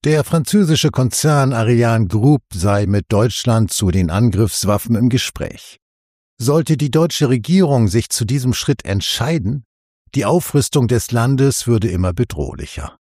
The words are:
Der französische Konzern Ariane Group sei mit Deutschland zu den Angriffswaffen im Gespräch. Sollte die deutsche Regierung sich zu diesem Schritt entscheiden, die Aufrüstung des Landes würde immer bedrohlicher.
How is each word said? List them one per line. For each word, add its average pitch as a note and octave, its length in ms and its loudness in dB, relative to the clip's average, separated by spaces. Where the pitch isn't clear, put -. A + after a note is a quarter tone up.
Der D3+ 220 0
französische D#3+ 640 2
Konzern C3+ 640 2
Ariane A2+ 540 2
Group A#2+ 340 2
sei G2+ 320 0
mit G2 240 0
Deutschland A2 600 0
zu F#2+ 200 -2
den F2 180 2
Angriffswaffen G2+ 880 0
im A#2 160 2
Gespräch. - 680 -6
Sollte C#3+ 400 0
die C#3+ 120 -2
deutsche D#3 380 0
Regierung C3+ 580 2
sich G#2 220 0
zu - 160 -4
diesem B2+ 300 -2
Schritt - 320 -4
entscheiden, A#2+ 760 -4
die C3 100 0
Aufrüstung D3 640 0
des A#2+ 220 0
Landes C3 560 0
würde A2+ 240 0
immer F2+ 240 -2
bedrohlicher. - 840 -6